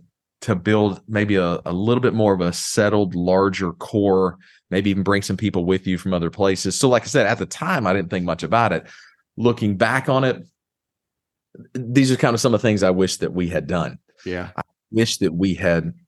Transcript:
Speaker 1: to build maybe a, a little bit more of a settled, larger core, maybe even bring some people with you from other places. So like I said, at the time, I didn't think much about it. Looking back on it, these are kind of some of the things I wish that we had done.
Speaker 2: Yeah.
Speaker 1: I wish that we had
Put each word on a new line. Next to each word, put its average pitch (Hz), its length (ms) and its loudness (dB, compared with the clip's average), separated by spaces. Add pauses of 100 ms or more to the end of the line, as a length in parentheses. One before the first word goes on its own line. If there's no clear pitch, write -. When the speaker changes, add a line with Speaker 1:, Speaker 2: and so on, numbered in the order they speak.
(420)
Speaker 1:
to 110 140 -2
build 104 520 0
maybe 104 280 0
a, 87 300 0
a 85 80 -4
little 113 280 0
bit 117 120 2
more 107 200 2
of 90 80 0
a 87 120 -2
settled, 104 640 0
larger 92 580 0
core, 95 640 0 (320)
maybe 98 220 0
even 98 120 0
bring 101 200 0
some 101 120 -4
people 92 300 -2
with 92 220 0
you 92 100 -2
from 95 160 -4
other 85 160 -2
places. 95 500 -2
So 139 80 2
like 123 160 4
I - 40 -14
said, 127 180 2
at 110 140 0
the 90 80 -6
time, 151 400 -4
I 90 60 2
didn't 92 180 -2
think 92 140 -4
much 85 180 -4
about 107 280 2
it. 80 140 -4 (500)
Looking 113 420 0
back 117 300 0
on 135 160 0
it, 131 220 -4 (1300)
these 127 380 2
are 127 40 4
kind 123 180 2
of 113 60 -2
some 123 140 2
of 104 80 0
the 123 60 0
things 104 160 2
I 92 80 4
wish 92 260 0
that - 160 -4
we 87 160 -2
had 73 180 -4
done. 82 300 -4 (280)
Speaker 2:
Yeah. 90 300 -8
Speaker 1:
I - 60 -6 (300)
wish 113 260 0
that 90 160 0
we 90 220 0
had 85 380 0 (140)